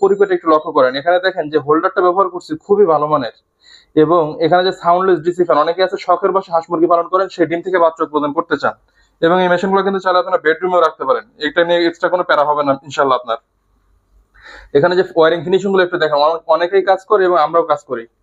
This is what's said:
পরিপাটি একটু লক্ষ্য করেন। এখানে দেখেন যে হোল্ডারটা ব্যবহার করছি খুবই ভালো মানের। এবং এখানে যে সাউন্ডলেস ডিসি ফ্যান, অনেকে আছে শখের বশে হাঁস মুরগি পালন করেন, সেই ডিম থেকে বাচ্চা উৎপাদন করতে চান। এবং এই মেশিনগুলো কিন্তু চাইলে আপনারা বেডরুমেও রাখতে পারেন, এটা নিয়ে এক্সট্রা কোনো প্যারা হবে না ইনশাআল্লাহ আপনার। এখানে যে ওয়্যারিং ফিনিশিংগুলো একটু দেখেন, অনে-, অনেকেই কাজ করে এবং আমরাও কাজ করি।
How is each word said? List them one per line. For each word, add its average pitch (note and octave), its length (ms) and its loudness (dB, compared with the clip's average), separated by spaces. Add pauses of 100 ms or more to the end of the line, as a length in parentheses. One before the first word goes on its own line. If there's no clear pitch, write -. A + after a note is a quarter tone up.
পরিপাটি G3 340 2
একটু E3+ 160 -2
লক্ষ্য D#3 220 0
করেন। C3 220 2
এখানে E3+ 260 0
দেখেন F3+ 300 -4
যে D3+ 80 -2
হোল্ডারটা D#3+ 420 0
ব্যবহার F3+ 280 0
করছি E3+ 280 -10
খুবই G3+ 300 2
ভালো D3+ 200 0
মানের। D3 260 -2 (600)
এবং D#3 480 2
এখানে F3+ 220 2
যে F#3 80 -2
সাউন্ডলেস F3+ 480 0
ডিসি F3 240 -2
ফ্যান, D#3+ 140 2
অনেকে E3+ 260 0
আছে F#3 160 -4
শখের F3+ 320 0
বশে F3+ 200 -4
হাঁস E3 180 -2
মুরগি E3+ 160 0
পালন E3+ 220 0
করেন, F#3 200 -2
সেই E3+ 180 -2
ডিম E3+ 160 -6
থেকে F#3 160 -2
বাচ্চা E3 260 0
উৎপাদন D3 280 -4
করতে D#3+ 260 -4
চান। A2+ 140 -4 (480)
এবং F3 220 2
এই F3+ 60 0
মেশিনগুলো F#3+ 340 0
কিন্তু G3 180 -4
চাইলে F#3 180 0
আপনারা F3+ 200 -2
বেডরুমেও F3 420 0
রাখতে D#3 240 0
পারেন, B2 200 -2 (140)
এটা D3+ 260 -2
নিয়ে E3+ 220 0
এক্সট্রা E3+ 220 -2
কোনো F3 160 -2
প্যারা D3+ 200 2
হবে D3 200 0
না C#3 80 0
ইনশাআল্লাহ C3+ 460 -2
আপনার। A2+ 180 -6 (1400)
এখানে F3 220 2
যে F#3 60 4 (140)
ওয়্যারিং E3 280 2
ফিনিশিংগুলো F#3 380 0
একটু F3 160 -2
দেখেন, D#3 180 0
অনে-, D#3 300 0
অনেকেই F3 360 0
কাজ F#3+ 220 -2
করে G3+ 200 2
এবং F3 140 2
আমরাও D#3+ 240 2
কাজ D3+ 220 -4
করি। A#2 220 -10 (160)